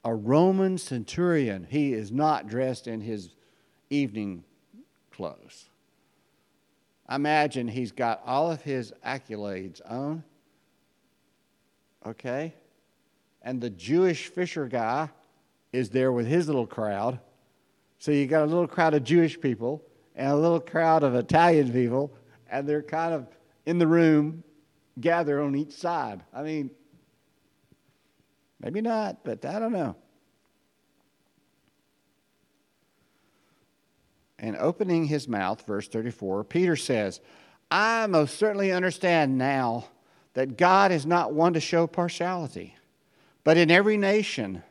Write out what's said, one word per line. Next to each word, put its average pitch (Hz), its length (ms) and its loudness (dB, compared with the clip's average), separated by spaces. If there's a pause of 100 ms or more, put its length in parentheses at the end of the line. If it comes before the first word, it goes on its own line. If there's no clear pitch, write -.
A 117 100 -2
Roman 180 640 2
centurion, 131 880 -2
he 139 240 -2
is 107 200 -6
not 139 340 0
dressed 123 400 -4
in 113 140 -8
his 101 340 -10 (560)
evening 107 540 -4 (680)
clothes. - 600 -14 (1400)
I 131 100 -6
imagine 143 520 0
he's 117 240 -6
got 117 320 -2
all 143 260 0
of 160 120 -8
his 127 300 -6 (120)
accolades 104 800 -10
on. 139 400 -8 (1800)
Okay? 131 500 -8 (880)
And 127 180 -6
the 117 100 -6
Jewish 143 560 0
fisher 170 400 -6
guy 123 440 -2 (600)
is 120 180 -4
there 131 220 2
with 120 140 0
his 160 200 0
little 131 200 0
crowd. 110 520 -4 (800)
So - 140 -2
you 143 140 2
got 156 160 2
a 151 40 2
little 170 200 0
crowd 160 280 2
of 139 100 2
Jewish 165 360 4
people 127 420 -4 (320)
and 135 160 -4
a 143 60 2
little 165 240 2
crowd 160 420 2
of 131 120 2
Italian 151 580 4
people, 127 400 0 (380)
and 139 180 -4
they're 147 140 -2
kind 165 320 -4
of 131 140 -6 (360)
in 170 140 0
the 170 80 6
room, 160 580 4 (560)
gathered 156 400 0
on 143 160 -2
each 147 160 -6
side. 131 500 -6 (120)
I 139 80 -10
mean, 151 280 -6 (1900)
maybe 190 200 -8
not, 220 440 -4
but 104 200 -8
I 160 140 -6
don't 226 140 -4
know. 160 240 -4 (4000)
And 110 180 -6
opening 165 500 0
his 143 220 -4
mouth, 101 380 -4
verse 104 220 -6
thirty-four, 107 560 -4
Peter 170 320 0
says, 107 440 -2 (500)
"I 220 360 2
most 160 320 2
certainly 202 320 0
understand 170 680 2
now 127 480 -2 (480)
that 131 240 -2
God 185 340 6
is 147 140 0
not 165 260 2
one 165 220 4
to 160 60 0
show 165 260 2
partiality, 175 880 -6 (680)
but 160 120 8
in 165 140 6
every 202 260 6
nation 196 760 0